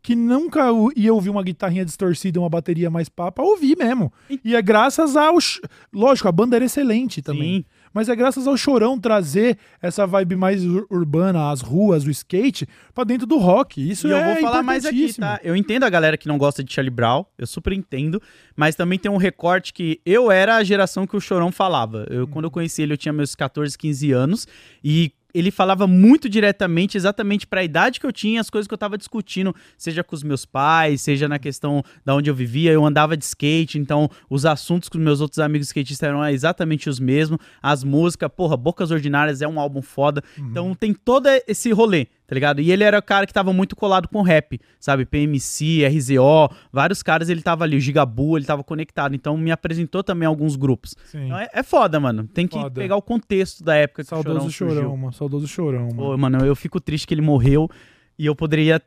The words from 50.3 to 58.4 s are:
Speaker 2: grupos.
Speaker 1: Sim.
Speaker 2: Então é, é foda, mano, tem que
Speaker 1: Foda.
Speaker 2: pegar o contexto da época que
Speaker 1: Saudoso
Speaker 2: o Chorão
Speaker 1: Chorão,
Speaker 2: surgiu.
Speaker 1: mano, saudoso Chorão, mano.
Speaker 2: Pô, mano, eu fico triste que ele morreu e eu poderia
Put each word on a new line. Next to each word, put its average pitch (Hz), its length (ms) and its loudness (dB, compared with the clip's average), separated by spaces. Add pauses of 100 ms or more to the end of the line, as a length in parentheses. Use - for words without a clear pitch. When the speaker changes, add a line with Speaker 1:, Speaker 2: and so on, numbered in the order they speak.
Speaker 2:
grupos. 135 400 -2 (160)
Speaker 1:
Sim. 143 140 -10
Speaker 2:
Então 131 120 -6
é, 220 140 -8
é 226 100 -4
foda, 202 380 2
mano, 113 260 -2
tem 175 220 -2
que 156 100 -8
Speaker 1:
Foda. 131 220 -8
Speaker 2:
pegar 180 160 -2
o 202 60 -2
contexto 190 640 -4
da 160 100 4
época 151 260 0
que 135 80 -12
Speaker 1:
Saudoso 160 380 -4
Speaker 2:
o - 20 -4
Chorão 165 240 -4
Speaker 1:
Chorão, 147 100 0
Speaker 2:
surgiu. 139 140 -4
Speaker 1:
mano, 131 160 -8 (120)
saudoso 143 220 -4
Chorão, 139 400 -4
mano. 117 80 -6
Speaker 2:
Pô, 135 220 -4
mano, 131 280 2
eu 139 100 4
fico - 240 -8
triste 151 280 -6
que - 60 -2
ele 151 80 0
morreu 147 460 4 (500)
e 151 100 -6
eu 147 80 0
poderia 156 520 2